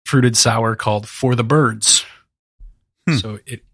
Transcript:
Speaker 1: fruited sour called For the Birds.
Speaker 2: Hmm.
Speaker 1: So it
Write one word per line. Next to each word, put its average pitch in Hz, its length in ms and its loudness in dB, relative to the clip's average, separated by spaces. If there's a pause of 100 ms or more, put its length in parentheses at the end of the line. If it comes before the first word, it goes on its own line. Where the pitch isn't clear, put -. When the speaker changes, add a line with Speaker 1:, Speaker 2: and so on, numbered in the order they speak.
Speaker 1:
fruited 123 320 2
sour 113 400 0
called 107 320 -4
For 123 260 -2
the 117 100 -2
Birds. 117 600 2 (1040)
Speaker 2:
Hmm. 156 80 2
Speaker 1:
So 104 300 -6
it 117 160 -16 (120)